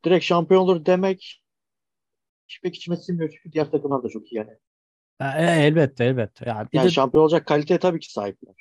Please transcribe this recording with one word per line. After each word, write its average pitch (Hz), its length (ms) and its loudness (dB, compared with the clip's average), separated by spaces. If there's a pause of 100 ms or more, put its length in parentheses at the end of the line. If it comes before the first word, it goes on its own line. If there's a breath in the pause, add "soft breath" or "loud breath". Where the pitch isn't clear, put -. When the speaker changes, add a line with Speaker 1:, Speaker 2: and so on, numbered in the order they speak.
Speaker 1:
direkt 165 200 2
şampiyon 180 360 2
olur 180 240 0
demek 185 580 -2 (1200)
pek 180 120 -6
içime 170 220 -8
sinmiyor 165 380 -6
çünkü - 180 -20
diğer 156 180 -2
takımlar 139 320 -2
da 110 60 -6
çok - 220 -14
iyi 117 40 -12
yani. 107 220 -10 (600)
Speaker 2:
Ya, 135 180 -6
e, 165 300 2
elbette, 151 380 2
elbette. 123 440 -4
Ya 110 240 -8
bir - 40 2
Speaker 1:
Yani 131 60 2
Speaker 2:
de 180 60 6
Speaker 1:
şampiyon 143 340 2
olacak 156 220 2
kalite 151 340 0
tabii 170 200 -2
ki - 120 -18
sahipler. 101 500 -10